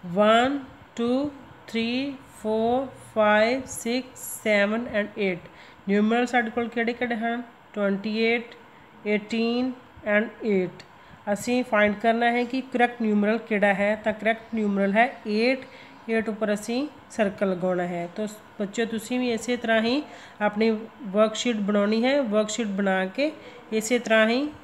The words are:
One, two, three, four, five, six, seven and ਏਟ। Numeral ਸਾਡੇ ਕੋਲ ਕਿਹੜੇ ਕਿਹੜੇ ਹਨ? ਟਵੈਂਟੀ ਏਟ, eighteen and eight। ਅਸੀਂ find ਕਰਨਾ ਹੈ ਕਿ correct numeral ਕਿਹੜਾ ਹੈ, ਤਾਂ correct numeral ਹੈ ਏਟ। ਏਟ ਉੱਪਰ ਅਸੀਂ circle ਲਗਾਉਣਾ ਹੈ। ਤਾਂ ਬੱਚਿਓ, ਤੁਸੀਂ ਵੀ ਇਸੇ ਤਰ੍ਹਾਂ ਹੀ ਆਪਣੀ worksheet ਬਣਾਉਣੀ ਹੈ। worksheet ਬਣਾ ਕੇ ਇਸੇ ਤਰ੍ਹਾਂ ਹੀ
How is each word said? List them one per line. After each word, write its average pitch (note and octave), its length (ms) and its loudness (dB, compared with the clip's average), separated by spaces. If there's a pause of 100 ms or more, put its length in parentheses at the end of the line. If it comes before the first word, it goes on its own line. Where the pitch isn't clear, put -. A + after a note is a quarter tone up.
One, A3+ 580 4 (320)
two, B3+ 340 0 (360)
three, B3 480 -4 (280)
four, A3+ 460 0 (260)
five, A3 520 4
six, - 760 -8
seven G#3+ 440 2 (140)
and G#3 80 -4 (100)
ਏਟ। F#3+ 200 0 (500)
Numeral G#3+ 380 2
ਸਾਡੇ A#3+ 240 0
ਕੋਲ A#3 180 -4
ਕਿਹੜੇ A#3 240 -2
ਕਿਹੜੇ A#3+ 220 -4
ਹਨ? A#3 280 -4 (320)
ਟਵੈਂਟੀ G3+ 440 0
ਏਟ, A3+ 360 0 (520)
eighteen A3+ 680 0 (460)
and A3 100 0 (160)
eight। F#3 380 0 (500)
ਅਸੀਂ B3 320 0
find G#3 300 4
ਕਰਨਾ A#3 360 2
ਹੈ A#3+ 140 0
ਕਿ B3+ 160 -4
correct A#3+ 420 0
numeral G#3+ 360 2
ਕਿਹੜਾ G3+ 360 2
ਹੈ, G#3 300 0
ਤਾਂ G#3+ 80 0
correct A3 420 -2
numeral G3 380 2
ਹੈ A#3+ 240 2 (100)
ਏਟ। A#3 340 0 (500)
ਏਟ A3+ 180 0
ਉੱਪਰ G#3 260 -2
ਅਸੀਂ A#3+ 340 -4 (220)
circle G3+ 400 0
ਲਗਾਉਣਾ F3+ 320 0
ਹੈ। F3 340 -4
ਤਾਂ G#3+ 100 -4 (340)
ਬੱਚਿਓ, G#3+ 260 -2
ਤੁਸੀਂ A3+ 340 -4
ਵੀ B3 120 0
ਇਸੇ A#3 240 -2
ਤਰ੍ਹਾਂ A3+ 240 2
ਹੀ B3 220 0 (380)
ਆਪਣੀ G#3+ 380 2 (240)
worksheet G#3+ 540 0
ਬਣਾਉਣੀ G#3 480 2
ਹੈ। C#4 180 2
worksheet G#3+ 440 0
ਬਣਾ F#3+ 400 0
ਕੇ C#4 260 -2 (400)
ਇਸੇ A3 260 0
ਤਰ੍ਹਾਂ A3 300 4
ਹੀ C#4 240 0 (120)